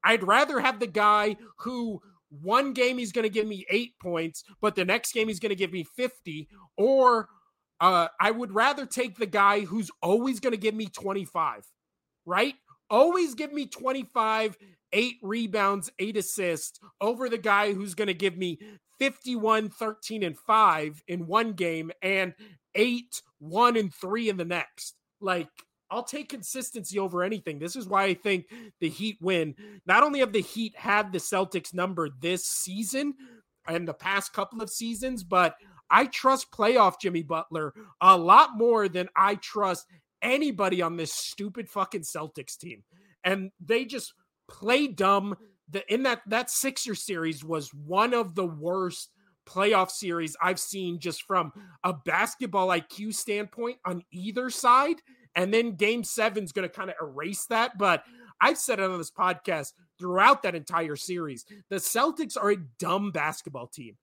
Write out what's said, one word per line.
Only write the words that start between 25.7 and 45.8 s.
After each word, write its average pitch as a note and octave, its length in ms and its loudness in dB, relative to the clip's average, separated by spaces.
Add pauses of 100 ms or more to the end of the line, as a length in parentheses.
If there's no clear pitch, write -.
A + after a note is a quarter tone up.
I'll A3+ 120 -6
take C#4+ 260 -10
consistency G#3+ 680 -8
over F3+ 240 -2
anything. F3+ 360 -4
This E3+ 160 -8
is A3+ 140 -10
why G3 160 2
I F#3+ 100 2
think F#3 320 -2 (340)
the D#3+ 100 -2
Heat G#3 320 -6
win. E3 320 0 (320)
Not G3+ 160 6
only C#4+ 160 2
have A#3+ 140 2
the G3+ 100 2
Heat G#3+ 340 -6
had G#3 360 0
the F#3 60 -4
Celtics F#3+ 540 -4
number F3 380 -2 (100)
this F3 260 -4
season B3+ 680 -4 (520)
and E3 220 -4
the D3 60 -8
past G3 400 -2
couple G#3+ 260 -6
of G#3 80 -8
seasons, A#3 560 -6
but F3 320 4 (340)
I G#3+ 140 8
trust C4 480 0
playoff G#3+ 480 4
Jimmy F3 220 -2
Butler D#3+ 500 -4 (300)
a F#3 160 10
lot A3+ 400 8
more A3+ 300 4
than F3+ 280 -2
I G3+ 200 4
trust F#3+ 500 -4 (340)
anybody G3+ 640 0
on E3+ 160 -2
this D#3+ 160 -4
stupid G3+ 560 -8
fucking F#3+ 320 -4
Celtics D3+ 560 -12
team. G#2+ 260 -18 (400)
And F#3+ 340 -2
they A3+ 280 -2
just B3 260 -12 (340)
play C4 420 0
dumb. G3 500 0 (320)
The, F#3+ 200 -8